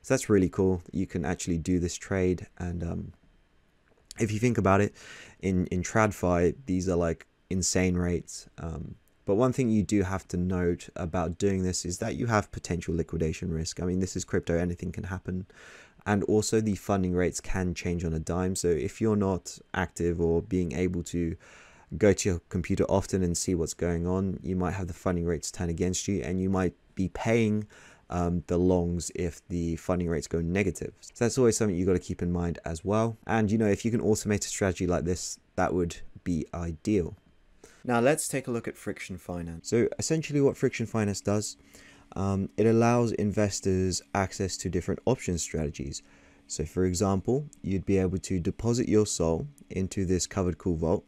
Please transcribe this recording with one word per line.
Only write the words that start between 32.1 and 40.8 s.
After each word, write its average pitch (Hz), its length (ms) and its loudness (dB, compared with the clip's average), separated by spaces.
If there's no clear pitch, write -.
in 87 120 0
mind 87 320 -2
as 82 200 -6
well. 110 320 0
And, 107 240 2
you 110 60 4
know, 110 120 4
if 98 160 2
you 117 60 0
can 110 100 0
automate 104 440 2
a - 40 -8
strategy 92 380 0
like 82 180 0
this, - 340 -4
that 92 180 2
would 85 240 0
be 85 280 0
ideal. 85 640 -2
Now 120 160 2
let's 147 280 2
take 135 180 -4
a 127 40 -8
look 117 180 -4
at - 80 -10
Friction - 400 -10
Finance. 85 520 -10
So 113 200 4
essentially 147 420 0
what 139 160 4
Friction 120 300 0